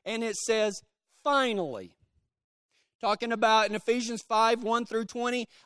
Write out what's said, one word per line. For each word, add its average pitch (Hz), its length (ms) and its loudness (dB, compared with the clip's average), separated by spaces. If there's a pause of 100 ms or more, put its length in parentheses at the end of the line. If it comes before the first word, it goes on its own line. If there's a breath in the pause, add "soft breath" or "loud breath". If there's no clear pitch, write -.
and 226 220 -4
it 214 100 -4
says, 214 460 0 (420)
"Finally." 196 720 -2 (1040)
Talking 226 320 -2
about 220 360 4
in 208 60 -4
Ephesians 226 460 -2
five, 226 420 2
one 226 220 0
through 220 200 -4
twenty, 240 440 -4 (160 soft breath)